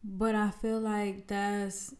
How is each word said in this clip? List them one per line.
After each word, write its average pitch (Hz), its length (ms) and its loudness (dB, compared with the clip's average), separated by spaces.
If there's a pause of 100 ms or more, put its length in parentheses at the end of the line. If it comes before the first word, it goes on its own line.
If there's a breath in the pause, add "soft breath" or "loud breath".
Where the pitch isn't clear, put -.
But 214 320 2
I 208 160 4
feel 220 280 0
like 208 480 -2
that's 202 720 -2